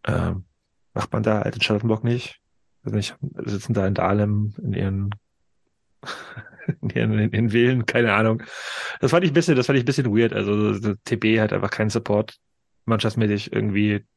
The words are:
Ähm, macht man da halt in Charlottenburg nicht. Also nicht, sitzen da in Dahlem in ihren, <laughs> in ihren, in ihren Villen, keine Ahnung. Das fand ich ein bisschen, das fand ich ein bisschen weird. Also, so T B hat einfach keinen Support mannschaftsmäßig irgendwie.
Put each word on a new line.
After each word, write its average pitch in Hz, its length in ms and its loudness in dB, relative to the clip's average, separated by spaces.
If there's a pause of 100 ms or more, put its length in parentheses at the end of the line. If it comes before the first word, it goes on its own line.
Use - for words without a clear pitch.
Ähm, 87 380 -2 (480)
macht - 200 -6
man 110 100 -2
da 107 180 2
halt 101 140 -4
in 110 80 -4
Charlottenburg 110 420 0
nicht. 120 360 -2 (440)
Also 107 120 -4
nicht, 101 180 -4 (300)
sitzen 101 300 -4
da 98 120 2
in 98 60 0
Dahlem 104 720 0
in 123 100 -4
ihren, 98 380 -2 (920)
<laughs> - 800 -10
in 120 80 -4
ihren, 110 300 0
in 107 140 2
ihren 110 180 2
Villen, 120 340 4
keine 113 300 2
Ahnung. 110 280 2 (580)
Das 135 100 2
fand 175 140 4
ich 156 80 4
ein - 20 -4
bisschen, 165 220 4
das 123 100 2
fand 139 100 4
ich 127 60 2
ein 123 40 -2
bisschen 127 300 2
weird. 113 160 4
Also, 104 400 0
so 104 220 -2 (100)
T 120 120 -2
B 110 240 2
hat 104 120 2
einfach 98 180 -2
keinen 107 200 -2
Support 107 460 0 (500)
mannschaftsmäßig 107 680 0
irgendwie. 104 540 0 (100)